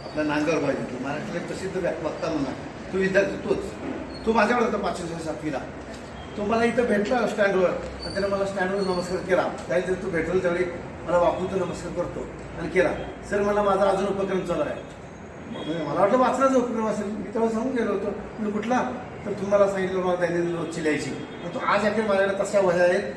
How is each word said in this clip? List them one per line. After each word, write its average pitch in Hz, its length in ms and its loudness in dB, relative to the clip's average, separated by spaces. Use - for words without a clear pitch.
आपल्या 151 180 -4
नांदगाव 151 380 2
भाजीतला 123 400 -2
महाराष्ट्राला 151 400 -4
एक - 60 -8
प्रसिद्ध 180 300 -4
व्या-, 160 280 -2
वक्ता 151 220 -2
म्हणून 151 180 0
आहे. - 320 -8
तो 185 40 0
विद्यार्थी 196 520 2
तोच, - 80 2
तो 220 80 2
माझ्याकडे 226 320 4
होता 202 120 0
पाचवी, 175 300 -2
सहावी, 160 160 -6
सातवीला. 151 340 -4
तो 208 80 -2
मला 226 180 4
इथं 233 220 4
भेटला 208 420 2
स्टँडवर 185 420 4
आणि - 420 -6
त्याने 202 160 0
मला 196 180 0
स्टँडवर 190 360 0
नमस्कार 180 360 0
केला. 170 300 2
त्यावेळी 180 280 2
तो 180 140 -6
भेटला 165 320 0
त्यावेळी 175 220 2
मला 170 100 4
वाकून 175 280 4
तो 185 200 0
नमस्कार 165 280 -6
करतो 160 320 -4
आणि 165 100 -4
केला, 165 240 2
"सर, 202 120 0
मला 208 220 2
माझा 196 260 4
अजून 190 180 2
उपक्रम 190 380 -2
चालू 165 160 0
आहे." - 220 -4
म्हणजे 160 320 -6
मला 151 180 0
वाटलं 202 160 6
वाचनाचा 262 400 4
उपक्रम 220 300 2
असेल, 202 180 -2
मी 202 180 -4
तेव्हा 226 160 2
सांगून 226 220 -2
गेलो 214 220 0
होतो. 196 120 -2
"म्हणजे 208 460 -4
कुठला?" 214 400 0
तर 202 60 -4
तुम्हाला 202 360 4
सांगितलं, 185 320 0
"मला 180 160 2
दैनंदिन 170 420 0
रोजची 165 260 -4
लिहायची." 143 260 0
आणि - 440 -8
तो 254 60 -4
आज 208 260 2
अखेर 214 200 2
माझ्याकडे 196 380 2
तशा 202 160 2
वह्या 180 240 6
आहेत 185 340 4